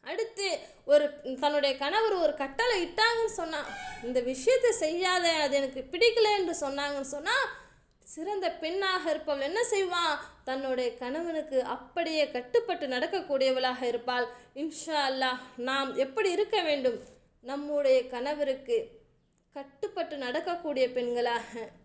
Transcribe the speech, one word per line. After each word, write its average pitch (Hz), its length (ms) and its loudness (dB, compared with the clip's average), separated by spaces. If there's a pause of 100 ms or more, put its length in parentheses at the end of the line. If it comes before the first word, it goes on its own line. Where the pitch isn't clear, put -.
அடுத்து 381 580 -4 (260)
ஒரு, 294 360 4 (180)
தன்னுடைய 285 380 2
கணவர் 403 360 2
ஒரு 320 200 2
கட்டளை 349 520 0
இட்டாங்கன்னு 453 400 2
சொன்னா, 320 400 -4 (380)
இந்த 247 160 0
விஷயத்தை 427 520 4
செய்யாத, 349 640 4
அது 285 220 2
எனக்கு 269 360 -2
பிடிக்கல 427 460 6
என்று 339 300 0
சொன்னாங்கன்னு 285 340 -4
சொன்னா, 294 340 -2 (640)
சிறந்த 359 520 -4
பெண்ணாக 370 580 -2
இருப்பவள் 302 340 -2
என்ன 349 180 0 (100)
செய்வா? 349 460 0 (260)
தன்னுடைய 254 540 -2
கணவனுக்கு 302 680 -2
அப்படியே 311 680 -2
கட்டுப்பட்டு 320 560 -2
நடக்கக்கூடியவளாக 262 920 0
இருப்பாள். 240 460 -2 (280)
இன்ஷா 311 420 -4 (120)
அல்லாஹ், 262 300 0 (160)
நாம் 262 400 -2
எப்படி 359 360 0
இருக்க 415 300 2
வேண்டும்? 269 380 0 (420)
நம்முடைய 277 680 2
கணவருக்கு 262 800 -2 (680)
கட்டுப்பட்டு 302 640 -8
நடக்கக்கூடிய 294 680 0
பெண்களாக 240 840 -2 (160)